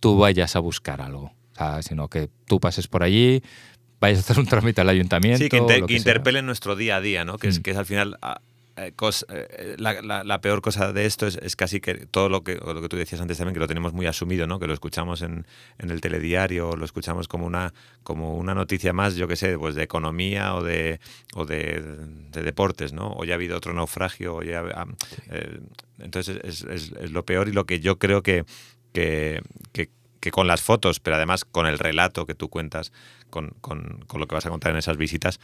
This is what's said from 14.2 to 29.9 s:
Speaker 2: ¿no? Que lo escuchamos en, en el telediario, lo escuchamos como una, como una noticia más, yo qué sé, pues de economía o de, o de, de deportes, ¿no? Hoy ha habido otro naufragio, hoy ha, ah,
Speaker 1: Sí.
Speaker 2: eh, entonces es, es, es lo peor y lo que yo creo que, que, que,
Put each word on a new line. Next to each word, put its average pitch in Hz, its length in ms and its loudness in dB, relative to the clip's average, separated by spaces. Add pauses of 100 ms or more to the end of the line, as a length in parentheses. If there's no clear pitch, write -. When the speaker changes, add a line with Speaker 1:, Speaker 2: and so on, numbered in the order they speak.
Speaker 2:
¿no? 90 120 -4
Que 87 80 -6
lo 78 80 -2
escuchamos 85 480 -6
en, 82 240 -8 (320)
en 87 120 -8
el 82 120 -4
telediario, 85 760 0
lo 80 80 -6
escuchamos 85 440 -6
como 85 180 -4
una, 87 260 -4 (300)
como 80 340 -6
una 90 160 -4
noticia 92 400 0
más, 95 220 2
yo 87 120 -2
qué 85 100 -2
sé, 95 200 0
pues 76 180 -4
de 78 100 -2
economía 92 720 -2
o 87 80 -2
de, 82 380 -2 (340)
o 80 120 -6
de, 78 340 -4 (500)
de 80 120 -8
deportes, 80 500 -2
¿no? 95 200 -8
Hoy 85 180 -6
ha 87 60 0
habido 87 200 -4
otro 87 160 -8
naufragio, 85 600 -4
hoy 82 180 -8
ha, 85 80 -6 (140)
ah, 87 120 -8 (220)
Speaker 1:
Sí. - 220 -16
Speaker 2:
eh, 78 300 -10 (400)
entonces 92 440 -8
es, 85 200 -10
es, 80 360 -8
es 82 120 -8
lo 87 120 -4
peor 98 240 2
y 104 40 -4
lo 98 120 2
que 87 160 -2
yo 90 180 2
creo 98 240 0
que, 92 220 2 (480)
que, 78 480 -2 (320)
que, - 160 -4 (300)